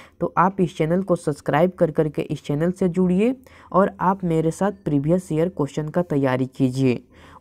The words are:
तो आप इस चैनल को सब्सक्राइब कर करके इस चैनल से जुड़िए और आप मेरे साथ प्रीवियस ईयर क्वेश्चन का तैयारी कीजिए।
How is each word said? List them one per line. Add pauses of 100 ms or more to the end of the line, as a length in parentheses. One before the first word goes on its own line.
(220)
तो
आप
इस
चैनल
को
सब्सक्राइब
कर
करके
इस
चैनल
से
जुड़िए (360)
और (100)
आप
मेरे
साथ (140)
प्रीवियस
ईयर
क्वेश्चन
का
तैयारी
कीजिए। (400)